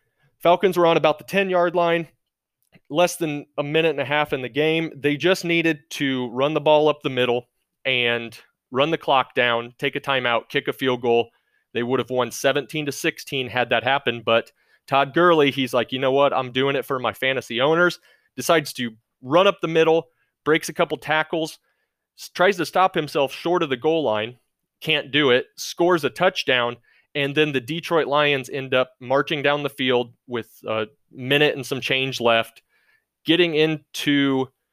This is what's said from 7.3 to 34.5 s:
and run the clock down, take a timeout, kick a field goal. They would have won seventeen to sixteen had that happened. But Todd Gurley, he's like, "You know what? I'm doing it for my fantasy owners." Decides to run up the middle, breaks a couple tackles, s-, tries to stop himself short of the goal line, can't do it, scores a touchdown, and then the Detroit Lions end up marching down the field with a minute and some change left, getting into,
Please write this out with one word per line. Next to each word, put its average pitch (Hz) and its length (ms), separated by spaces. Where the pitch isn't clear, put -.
and 120 500
run 135 180
the 165 80
clock 135 380
down, 120 420
take 143 180
a 139 60
timeout, 123 480
kick 135 180
a 139 60
field 127 300
goal. 117 260
They 120 100
would 127 160
have 117 100
won 123 220
seventeen 143 560
to 143 40
sixteen 135 580
had 120 200
that 117 140
happened. 120 420
But 113 260
Todd 135 280
Gurley, 165 360
he's 131 240
like, 120 200
"You 131 60
know 131 120
what? 139 220
I'm 127 180
doing 135 240
it 131 100
for 135 140
my 120 140
fantasy 123 480
owners." 165 400
Decides 160 380
to 120 180
run 160 260
up 196 140
the 170 80
middle, 160 400
breaks 160 240
a 165 60
couple 156 240
tackles, 156 600
s-, - 100
tries 185 280
to 196 80
stop 185 280
himself 147 380
short 170 320
of 151 60
the 131 80
goal 156 260
line, 113 340
can't 147 280
do 143 200
it, 123 160
scores 170 480
a 143 60
touchdown, 127 640
and 143 180
then 151 200
the 131 80
Detroit 156 460
Lions 143 420
end 135 240
up 127 260
marching 139 420
down 143 220
the 143 60
field 123 440
with 120 400
a 110 200
minute 139 460
and 135 100
some 135 140
change 131 400
left, 117 420
getting 165 320
into, 143 920